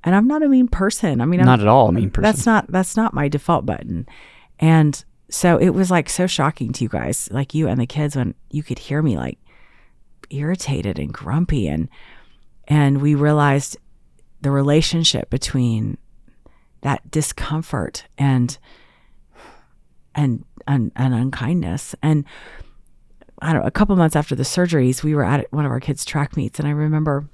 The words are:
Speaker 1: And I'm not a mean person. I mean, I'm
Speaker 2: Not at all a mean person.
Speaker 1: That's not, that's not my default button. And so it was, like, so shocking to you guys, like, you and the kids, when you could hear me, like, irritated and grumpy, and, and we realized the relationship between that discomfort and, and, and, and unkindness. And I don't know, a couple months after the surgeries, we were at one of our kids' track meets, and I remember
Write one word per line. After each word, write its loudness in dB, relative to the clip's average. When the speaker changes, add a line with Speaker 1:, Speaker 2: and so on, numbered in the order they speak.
Speaker 1:
And 2
I'm 4
not 2
a 4
mean 4
person. 0
I 0
mean, 2
I'm 8
Speaker 2:
Not 6
at 4
all 6
a 2
mean 0
person. -2
Speaker 1:
That's 2
not, 2
that's -2
not 0
my -2
default 0
button. -6
And 4
so 2
it 4
was, 0
like, 0
so -2
shocking -4
to -4
you -4
guys, -6
like, -4
you 0
and 0
the 0
kids, -4
when -2
you -6
could -10
hear -4
me, 0
like, -8
irritated -4
and -6
grumpy, -2
and, -2
and 4
we 2
realized 2
the -2
relationship 0
between -2
that -4
discomfort -6
and, 2
and, -2
and, 0
and 0
unkindness. -4
And 2
I -2
don't 2
know, -2
a -2
couple 2
months 4
after -2
the -4
surgeries, 0
we 0
were 0
at -2
one -2
of -2
our -4
kids' -6
track -4
meets, -6
and -2
I -2
remember -2